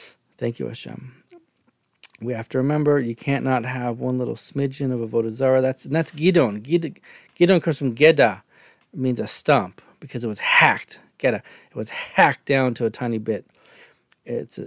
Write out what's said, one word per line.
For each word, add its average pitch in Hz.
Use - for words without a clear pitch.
Thank 120
you, -
Hashem. -
We 120
have 113
to -
remember 143
you 120
can't 135
not 127
have 123
one 127
little 120
smidgen 139
of 117
Avodah 113
Zarah. 131
That's, 131
and 139
that's 160
Gidon. 147
Gid-, 165
Gidon 175
comes 151
from 127
Geda. 131
It 180
means 127
a 107
stump 104
because 123
it 113
was 104
hacked. -
Geda. 113
It -
was 113
hacked -
down 135
to 117
a 110
tiny 117
bit. 107
It's -
a, -